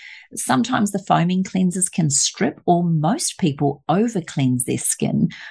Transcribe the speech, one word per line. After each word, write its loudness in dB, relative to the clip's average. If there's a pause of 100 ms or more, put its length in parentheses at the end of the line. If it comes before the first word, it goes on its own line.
(360)
Sometimes 0
the -4
foaming 2
cleansers -2
can 0
strip, -2
or 4
most 0
people 0
over 0
cleanse 0
their -2
skin, 0 (220)